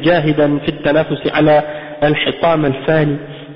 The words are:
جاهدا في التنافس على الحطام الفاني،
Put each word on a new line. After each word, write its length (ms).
جاهدا 560
في 100
التنافس 680
على 280
الحطام 640
الفاني، 500